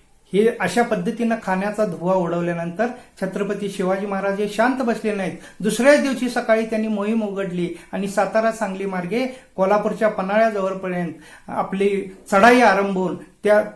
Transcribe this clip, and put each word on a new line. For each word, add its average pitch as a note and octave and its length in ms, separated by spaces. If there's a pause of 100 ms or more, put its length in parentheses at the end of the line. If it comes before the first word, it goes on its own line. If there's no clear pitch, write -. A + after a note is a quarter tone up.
(320)
हे A3+ 280
अशा F#3+ 220
पद्धतीनं A3+ 600
खानाचा G3+ 440
धुव्वा E3+ 280
उडवल्यानंतर F3 720 (360)
छत्रपती G3+ 460
शिवाजी F#3+ 380
महाराज G3 340
हे G#3 80
शांत A#3 260
बसले A3+ 400
नाहीत. F#3+ 180 (280)
दुसऱ्याच A#3 420
दिवशी B3+ 260
सकाळी A3+ 380
त्यांनी A3 220
मोहीम G#3+ 340
उघडली F3+ 520 (180)
आणि F#3+ 160
सातारा A3 440
सांगली G3 340
मार्गे F#3+ 400 (300)
कोल्हापूरच्या G#3 520
पन्हाळ्याजवळपर्यंत F#3+ 1040 (360)
आपली G3 680 (140)
चढाई A#3+ 300
आरंभवून G3 560 (280)
त्या, G#3 180 (140)